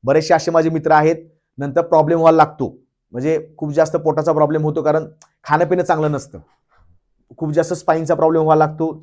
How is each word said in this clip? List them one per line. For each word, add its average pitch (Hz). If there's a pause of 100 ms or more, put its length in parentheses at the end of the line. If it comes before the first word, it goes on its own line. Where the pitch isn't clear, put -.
बरेचसे 151
असे 160
माझे 160
मित्र 156
आहेत, 156 (420)
नंतर 143
प्रॉब्लेम 165
व्हायला 160
लागतो, 151 (340)
म्हणजे 151
खूप 151
जास्त 156
पोटाचा 156
प्रॉब्लेम 151
होतो, 156
कारण 156 (380)
खाणंपिणं 170
चांगलं 156
नसतं, 131 (1000)
खूप 151
जास्त 165
स्पाईनचा 160
प्रॉब्लेम 160
व्हायला 156
लागतो, 156